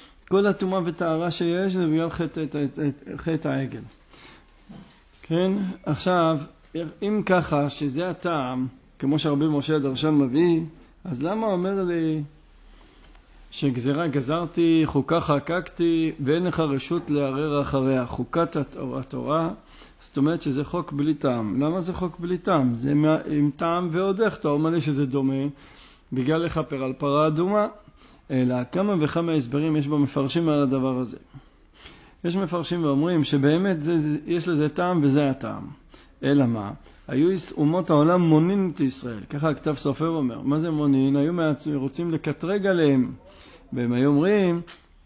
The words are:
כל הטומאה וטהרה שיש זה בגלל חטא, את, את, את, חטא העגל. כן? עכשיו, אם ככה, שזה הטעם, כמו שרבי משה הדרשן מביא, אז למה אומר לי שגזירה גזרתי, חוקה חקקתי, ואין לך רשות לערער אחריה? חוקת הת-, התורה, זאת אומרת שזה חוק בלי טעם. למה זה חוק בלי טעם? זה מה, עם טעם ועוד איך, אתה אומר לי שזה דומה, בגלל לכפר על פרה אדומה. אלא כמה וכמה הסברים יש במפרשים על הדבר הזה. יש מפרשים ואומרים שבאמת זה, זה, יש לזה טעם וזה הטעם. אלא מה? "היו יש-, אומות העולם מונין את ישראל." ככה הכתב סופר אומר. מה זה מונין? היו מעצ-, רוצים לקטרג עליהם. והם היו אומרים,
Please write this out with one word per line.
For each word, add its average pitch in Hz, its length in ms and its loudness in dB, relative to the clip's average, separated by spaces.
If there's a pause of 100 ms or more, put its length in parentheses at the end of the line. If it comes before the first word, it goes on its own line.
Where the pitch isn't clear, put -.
(320)
כל 196 140 4
הטומאה 190 380 0
וטהרה 165 460 -2
שיש 180 420 0
זה 185 140 0
בגלל 160 240 2
חטא, 165 300 -6
את, 151 160 -6
את, 143 220 -4
את, 143 380 -4
חטא 156 320 -4
העגל. 135 320 -4 (1400)
כן? 185 300 0 (300)
עכשיו, 165 560 0 (640)
אם 208 240 0
ככה, 151 440 2
שזה 151 400 -4
הטעם, 131 560 -4 (320)
כמו 143 200 0
שרבי 151 300 2
משה 147 280 0
הדרשן 139 380 0
מביא, 156 460 4 (440)
אז 135 180 -6
למה 214 240 -2
אומר 190 380 -2
לי 160 380 -2 (1300)
שגזירה 139 560 -2
גזרתי, 160 800 0
חוקה 147 360 0
חקקתי, 165 920 0 (120)
ואין 160 200 2
לך 170 160 -2
רשות 156 500 -2
לערער 143 520 0
אחריה? 131 440 0
חוקת 165 500 -2
הת-, - 200 -4 (220)
התורה, 139 520 -4 (480)
זאת - 180 -12
אומרת 151 260 2
שזה 143 220 -2
חוק 170 280 -6
בלי 147 220 0
טעם. 120 480 0
למה 170 180 0
זה 170 120 -6
חוק 180 280 -6
בלי 175 180 -4
טעם? 143 360 2
זה 135 200 -2
מה, 156 240 4 (120)
עם 147 260 2
טעם 175 360 -2
ועוד 190 280 0
איך, 214 160 0
אתה 160 120 -4
אומר 151 220 2
לי 165 100 0
שזה 143 260 0
דומה, 135 380 0 (680)
בגלל 135 280 0
לכפר 151 440 -4
על 131 80 -4
פרה 147 340 0
אדומה. 185 400 2 (640)
אלא 127 240 2 (160)
כמה 196 280 0
וכמה 165 320 0
הסברים 147 440 0
יש 143 120 0
במפרשים 147 600 0
על 147 140 4
הדבר 131 360 0
הזה. 123 180 -6 (1080)
יש 170 120 0
מפרשים 175 480 -2
ואומרים 151 400 2
שבאמת 156 580 2
זה, 165 160 2
זה, 151 280 0
יש 170 220 -2
לזה 151 200 2
טעם 180 340 0
וזה 143 280 4
הטעם. 107 320 -8 (600)
אלא 139 240 4
מה? 107 260 -2 (360)
"היו 160 240 2
יש-, 180 200 -4
אומות 165 380 0
העולם 160 300 6
מונין 170 540 4
את - 60 -10
ישראל." 123 400 -4 (100)
ככה 151 180 -2
הכתב 151 260 -2
סופר 151 340 -2
אומר. 135 320 -2
מה 139 180 0
זה 165 120 -2
מונין? 139 460 2
היו 147 160 2
מעצ-, 156 420 0
רוצים 139 360 -4
לקטרג 170 560 -2
עליהם. 147 460 4 (600)
והם 123 200 -2
היו 131 180 4
אומרים, 175 500 4 (460)